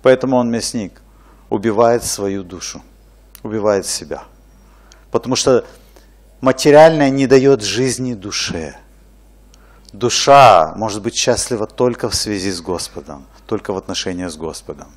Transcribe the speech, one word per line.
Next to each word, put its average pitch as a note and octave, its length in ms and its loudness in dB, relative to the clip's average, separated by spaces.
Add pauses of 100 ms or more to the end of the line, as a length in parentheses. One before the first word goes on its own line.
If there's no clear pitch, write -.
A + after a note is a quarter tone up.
Поэтому B2+ 360 2
он A#2+ 120 0
мясник, A2+ 520 -8 (480)
убивает A2+ 540 0
свою G2 400 -6
душу, F2 380 -16 (640)
убивает G#2 420 -2
себя. D2+ 380 -10 (880)
Потому B2 240 -2
что B2 300 0 (760)
материальное D3 720 6
не C3+ 160 -2
даёт C3+ 340 4
жизни A#2+ 540 -4
душе. F2 600 -10 (1160)
Душа A2+ 840 6
может G#2 280 -8
быть A2+ 120 -8
счастлива A2 520 -4
только B2 420 -4
в F#2+ 60 -8
связи G2 360 -6
с E2+ 80 -10
Господом, E2 680 -12 (180)
только - 260 -8
в F#2+ 60 -6
отношениях F2+ 540 -10
с D2+ 40 -14
Господом. D#2 600 -14